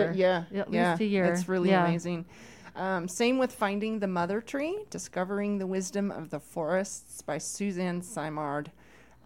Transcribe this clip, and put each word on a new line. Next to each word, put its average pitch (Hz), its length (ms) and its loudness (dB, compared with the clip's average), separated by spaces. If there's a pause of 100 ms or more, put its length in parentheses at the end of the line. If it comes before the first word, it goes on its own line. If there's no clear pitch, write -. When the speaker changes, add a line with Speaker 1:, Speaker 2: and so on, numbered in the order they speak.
(140)
Speaker 1:
So, 185 60 2
yeah, 180 260 4 (100)
Speaker 2:
At 202 180 -2
Speaker 1:
yeah, 175 200 4
Speaker 2:
least 175 100 0
a - 20 2
year. 196 220 4
Speaker 1:
it's 175 220 2
really 185 220 4
Speaker 2:
Yeah. 180 160 6
Speaker 1:
amazing. 170 380 -2 (520)
Um, 185 320 -2
same 240 300 2
with 254 140 2
Finding 214 460 0
the 202 80 0
Mother 185 340 0
Tree, 330 500 -4
Discovering 202 680 -2
the 190 80 -2
Wisdom 190 440 -2
of 151 200 -8
the 147 100 -6
Forests 175 800 -4
by 151 180 -4
Suzanne 180 600 -4
Simard. 151 720 -4 (560)